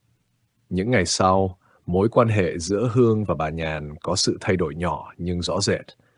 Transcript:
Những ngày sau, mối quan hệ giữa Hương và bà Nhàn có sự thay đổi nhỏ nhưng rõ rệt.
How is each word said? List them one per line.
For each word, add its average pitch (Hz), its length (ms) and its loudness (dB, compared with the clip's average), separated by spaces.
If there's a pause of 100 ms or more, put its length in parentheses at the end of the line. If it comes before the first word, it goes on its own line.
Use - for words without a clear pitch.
(680)
Những 92 220 -2
ngày 98 160 2
sau, 95 520 2 (280)
mối 95 220 2
quan 117 200 4
hệ 95 300 0
giữa 101 340 -2
Hương 113 320 4
và 92 100 -2
bà 80 140 -2
Nhàn 78 540 -6
có - 140 -2
sự - 240 -2
thay 95 160 -2
đổi 80 180 -2
nhỏ 82 420 -6
nhưng 87 260 -4
rõ 87 180 -2
rệt. 101 240 -2 (340)